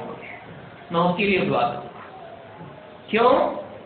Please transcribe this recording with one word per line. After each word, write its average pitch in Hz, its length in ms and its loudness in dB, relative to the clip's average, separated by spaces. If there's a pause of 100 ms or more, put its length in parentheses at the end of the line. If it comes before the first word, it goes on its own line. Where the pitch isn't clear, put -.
کھولے، - 240 -10 (640)
میں 170 80 4
اس 175 180 4
کے 202 80 2
لیے 180 240 4
دعا 127 120 4
کروں - 200 0
گا۔ - 180 -12 (1080)
کیوں؟ 247 560 6 (240)